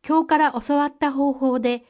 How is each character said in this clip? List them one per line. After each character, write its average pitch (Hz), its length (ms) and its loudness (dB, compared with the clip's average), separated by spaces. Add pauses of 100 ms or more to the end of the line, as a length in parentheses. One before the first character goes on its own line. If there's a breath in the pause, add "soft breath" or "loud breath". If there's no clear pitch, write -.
今 320 180 2
日 - 20 -20
か 311 100 2
ら 302 160 2 (120)
教 285 120 0
わ 285 80 2
っ 294 120 -6
た 285 140 0
方 269 220 0
法 262 260 0
で 240 300 -2